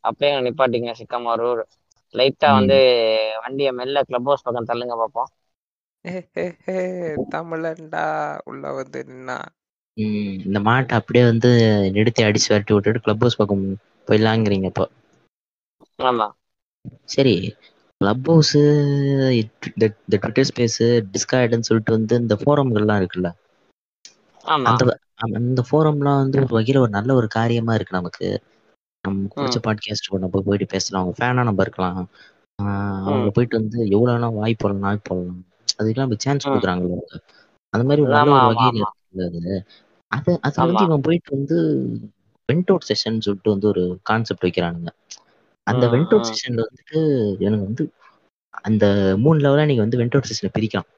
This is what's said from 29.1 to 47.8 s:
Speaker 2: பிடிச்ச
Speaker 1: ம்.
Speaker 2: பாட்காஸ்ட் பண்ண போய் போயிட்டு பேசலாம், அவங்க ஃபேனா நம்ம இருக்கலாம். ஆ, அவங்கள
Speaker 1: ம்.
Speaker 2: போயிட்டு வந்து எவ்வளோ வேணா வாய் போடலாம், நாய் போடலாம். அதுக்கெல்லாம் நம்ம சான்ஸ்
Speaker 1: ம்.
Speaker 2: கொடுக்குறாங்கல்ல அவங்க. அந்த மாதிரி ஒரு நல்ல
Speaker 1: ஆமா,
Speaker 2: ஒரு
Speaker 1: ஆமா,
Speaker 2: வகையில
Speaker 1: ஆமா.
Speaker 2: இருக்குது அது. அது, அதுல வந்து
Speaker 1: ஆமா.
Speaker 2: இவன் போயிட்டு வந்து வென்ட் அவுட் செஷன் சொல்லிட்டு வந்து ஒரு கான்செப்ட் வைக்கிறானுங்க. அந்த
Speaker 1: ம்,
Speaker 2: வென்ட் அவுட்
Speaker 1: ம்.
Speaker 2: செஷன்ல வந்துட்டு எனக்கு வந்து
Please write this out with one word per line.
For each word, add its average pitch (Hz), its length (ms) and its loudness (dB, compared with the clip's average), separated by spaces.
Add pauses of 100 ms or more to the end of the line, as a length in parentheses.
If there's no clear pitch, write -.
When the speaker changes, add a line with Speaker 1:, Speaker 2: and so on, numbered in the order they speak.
Speaker 2:
பிடிச்ச 131 220 -4
Speaker 1:
ம். 107 60 -8
Speaker 2:
பாட்காஸ்ட் 107 460 -6
பண்ண 95 160 -4
போய் 95 160 -2
போயிட்டு 98 240 0
பேசலாம், 95 360 -4
அவங்க 90 140 -4
ஃபேனா 123 280 0
நம்ம 98 180 0
இருக்கலாம். 92 460 -4 (500)
ஆ, 101 60 -6 (400)
அவங்கள 104 240 0
Speaker 1:
ம். 101 40 -4
Speaker 2:
போயிட்டு 120 260 0
வந்து 110 300 -4
எவ்வளோ 113 240 4
வேணா 117 200 -2
வாய் 110 260 -2
போடலாம், 101 240 -2
நாய் 101 200 -2
போடலாம். 90 380 -6 (380)
அதுக்கெல்லாம் 113 280 -2
நம்ம 113 120 -2
சான்ஸ் 139 280 -2
Speaker 1:
ம். - 20 -4
Speaker 2:
கொடுக்குறாங்கல்ல 90 440 0
அவங்க. - 220 -10 (560)
அந்த 113 160 0
மாதிரி 147 160 4
ஒரு 131 80 2
நல்ல 147 200 4
Speaker 1:
ஆமா, 143 60 6
Speaker 2:
ஒரு 127 100 6
Speaker 1:
ஆமா, 113 80 4
Speaker 2:
வகையில 113 240 2
Speaker 1:
ஆமா. 101 100 -2
Speaker 2:
இருக்குது - 380 -10
அது. 87 380 -6 (480)
அது, 156 280 0
அதுல 139 260 0
வந்து 180 120 2
Speaker 1:
ஆமா. 196 100 2
Speaker 2:
இவன் 151 120 2
போயிட்டு 156 360 -2
வந்து 139 200 -2 (920)
வென்ட் 180 220 0
அவுட் 185 180 0
செஷன் 110 320 -2
சொல்லிட்டு 104 300 -2
வந்து 101 180 2
ஒரு 90 340 0
கான்செப்ட் 110 420 -2
வைக்கிறானுங்க. 87 460 -2 (760)
அந்த 123 200 2
Speaker 1:
ம், 120 40 4
Speaker 2:
வென்ட் 147 220 2
அவுட் 117 160 2
Speaker 1:
ம். - 0 -
Speaker 2:
செஷன்ல 113 340 -4
வந்துட்டு - 360 -6 (420)
எனக்கு 101 240 0
வந்து 113 200 -4 (800)